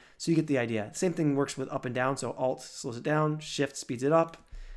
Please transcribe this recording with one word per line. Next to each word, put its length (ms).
So 140
you 40
get 120
the 120
idea. 340
Same 200
thing 220
works 220
with 120
up 160
and 80
down. 220
So 160
Alt 300
slows 360
it 60
down, 360
Shift 360
speeds 280
it 100
up, 240